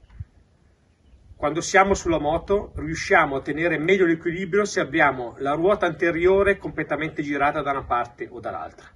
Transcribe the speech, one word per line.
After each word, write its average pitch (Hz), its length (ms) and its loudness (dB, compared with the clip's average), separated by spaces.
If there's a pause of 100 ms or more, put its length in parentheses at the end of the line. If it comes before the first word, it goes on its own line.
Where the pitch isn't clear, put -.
(1400)
Quando 151 260 -2
siamo 196 320 4
sulla 165 260 0
moto 160 560 0
riusciamo 151 600 2
a 135 60 -4
tenere 156 360 -2
meglio 185 280 2
l'equilibrio 170 600 0
se 202 140 -4
abbiamo 135 600 0
la 139 140 -2
ruota 185 320 2
anteriore 180 720 2
completamente 156 640 -6
girata 147 400 -2
da 139 100 -2
una 135 120 -4
parte 120 460 -4
o 120 100 -16
dall'altra. 85 560 -12